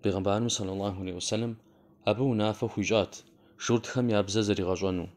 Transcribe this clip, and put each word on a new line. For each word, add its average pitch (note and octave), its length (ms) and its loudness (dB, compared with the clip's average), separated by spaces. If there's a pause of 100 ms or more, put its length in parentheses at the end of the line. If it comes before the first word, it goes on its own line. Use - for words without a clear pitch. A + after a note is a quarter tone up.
Пейгъэмбарым G2+ 480 2
саллаллаху G2 520 -4
алейхи F2+ 160 -6
уэсэлэм A2+ 340 -2 (540)
абы G#2+ 160 2
унафэ G#2+ 460 0
хуищӏат, G#2 440 2 (480)
журтхэм A#2+ 480 0
я G#2 140 4
бзэ G2 200 0
зэригъэщӏэну. F#2 640 0 (100)